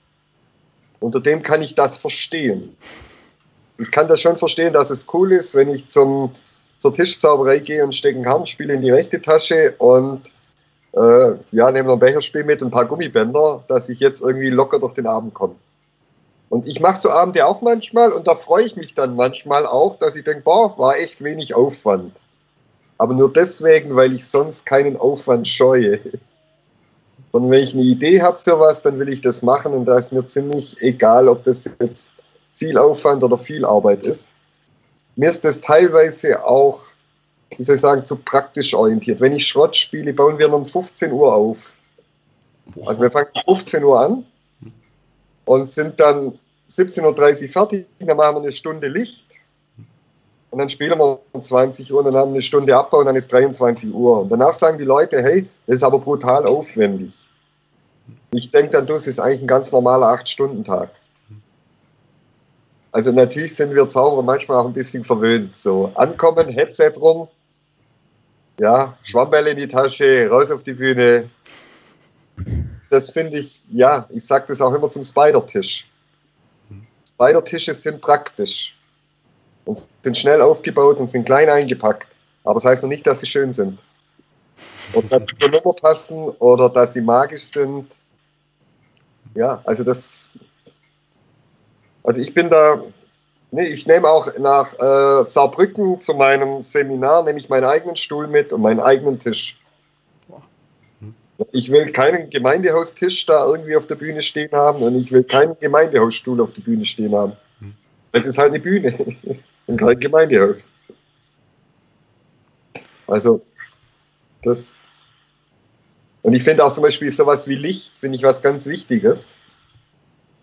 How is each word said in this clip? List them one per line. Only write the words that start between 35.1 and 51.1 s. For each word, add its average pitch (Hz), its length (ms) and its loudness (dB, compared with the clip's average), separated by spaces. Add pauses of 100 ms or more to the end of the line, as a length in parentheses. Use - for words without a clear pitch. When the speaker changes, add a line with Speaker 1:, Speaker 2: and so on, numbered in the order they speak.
Speaker 1:
Mir 151 160 2
ist 170 120 -8
das 151 160 -2
teilweise 160 840 2
auch, 135 380 2 (720)
wie 127 60 -10
soll 139 120 2
ich 139 60 -4
sagen, 139 240 2
zu 143 100 -8
praktisch - 600 -4
orientiert. 110 440 0
Wenn 131 140 4
ich 143 140 -4
Schrott 151 280 2
spiele, 147 380 -4
bauen 147 240 2
wir 147 160 2
um 143 100 -2
fünfzehn 175 480 -8
Uhr 131 220 2
auf. 107 420 -2 (920)
Speaker 2:
Boah. - 220 -12
Speaker 1:
Also 117 120 -4
wir - 100 2
fangen 147 220 0
um - 220 0
fünfzehn 156 280 -6
Uhr 135 160 6
an 220 260 0 (1200)
und 131 240 2
sind 156 300 -8
dann 143 400 2 (280)
siebzehn 185 360 -4
Uhr 147 120 4
dreißig 143 360 2
fertig, 196 360 -2 (120)
dann 165 160 -2
machen 151 200 2
wir 147 80 -6
eine 143 80 -6
Stunde 156 360 -10
Licht 196 380 -8 (1300)
und 127 80 -10
dann 139 100 -4
spielen 156 300 -4
wir 139 200 2 (120)